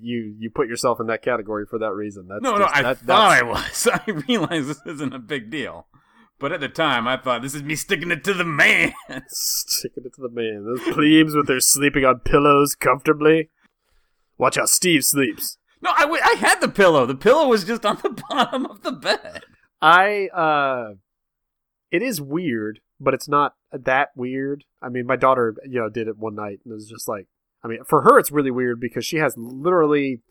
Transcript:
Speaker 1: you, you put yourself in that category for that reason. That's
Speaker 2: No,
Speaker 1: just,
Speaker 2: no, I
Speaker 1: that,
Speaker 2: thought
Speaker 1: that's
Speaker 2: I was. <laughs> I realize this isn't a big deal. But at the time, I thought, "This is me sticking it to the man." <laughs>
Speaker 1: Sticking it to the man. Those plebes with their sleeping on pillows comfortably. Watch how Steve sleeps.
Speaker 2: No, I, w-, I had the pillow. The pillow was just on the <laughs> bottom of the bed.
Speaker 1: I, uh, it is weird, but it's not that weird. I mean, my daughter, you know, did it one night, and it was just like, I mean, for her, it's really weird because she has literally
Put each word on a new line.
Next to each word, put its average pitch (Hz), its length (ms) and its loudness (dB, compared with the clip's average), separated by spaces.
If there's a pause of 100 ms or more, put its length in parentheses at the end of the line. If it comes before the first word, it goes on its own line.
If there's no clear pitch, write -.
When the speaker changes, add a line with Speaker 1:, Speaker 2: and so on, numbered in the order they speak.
Speaker 1:
you, 113 380 -6
you 113 100 -8
put 127 180 -2
yourself 117 320 -2
in 117 80 -6
that 110 140 -2
category 107 480 -4
for 117 100 -6
that 110 140 -4
reason. 101 340 -10
That's 101 140 -12
Speaker 2:
No, 233 160 0
Speaker 1:
just, 202 40 2
Speaker 2:
no, 147 180 2
I - 20 4
Speaker 1:
that, 127 160 0
Speaker 2:
thought 202 320 4
Speaker 1:
that's 135 140 6
Speaker 2:
I - 20 -6
was. - 420 -4
<laughs> 190 200 0
I 220 40 -2 (160)
realize 165 400 0
this 147 200 -10
isn't 147 260 -8
a 135 60 -12
big 117 320 -10
deal. 92 340 -10 (540)
But 139 120 -4
at 175 80 -4
the 135 100 -4
time, 131 380 0
I 131 100 0
thought, 120 240 -2
"This 135 120 -8
is 147 100 -8
me 151 120 -6
sticking 175 360 -4
it 160 120 -4
to 202 100 -2
the 180 120 -2
man." 170 480 2 (160)
<laughs> 131 180 -12
Speaker 1:
Sticking - 800 -6
it 120 100 -18
to 135 60 -20
the 123 80 -8
man. 110 360 -8
Those 127 300 -6
plebes 151 400 4
with 143 120 2
their 131 120 0
sleeping 139 460 2
on 127 160 4
pillows 143 540 4
comfortably. 151 760 2 (880)
Watch 127 180 0
how 127 100 0
Steve 165 380 2
sleeps. 127 540 -2 (240)
Speaker 2:
No, 359 160 0
I, 330 60 6
w-, 294 200 0
I 453 160 4
had 339 220 2
the 254 80 2
pillow. 160 360 6
The 127 100 0
pillow 269 340 6
was 208 160 2
just 220 200 -4
on 208 160 0
the 277 240 -6
<laughs> - 40 -12
bottom 269 360 -2
of - 180 -14
the 302 100 -6
bed. 170 500 -6 (380)
Speaker 1:
I, 190 520 4
uh, 139 600 -2 (1000)
it 170 100 0
is 226 200 -4
weird, 135 580 -4 (220)
but 135 120 2
it's - 140 -4
not 143 280 0 (180)
that 131 420 0
weird. 135 480 -6 (180)
I 123 60 -12
mean, 123 180 -6
my 127 120 0
daughter, 127 380 2 (100)
you 123 160 -4
know, 107 80 -4
did 110 180 -6
it 107 100 -8
one 110 180 -8
night, 104 280 -10
and 117 80 -16
it 110 40 -12
was 107 140 -16
just 113 200 -12
like, 101 180 -8 (360)
I 117 40 -10
mean, 113 160 -8
for 143 200 0
her, 254 140 8
it's 180 140 2
really 139 200 0
weird 123 280 -2
because 120 260 -6
she 160 120 -4
has 147 180 0
literally 139 960 0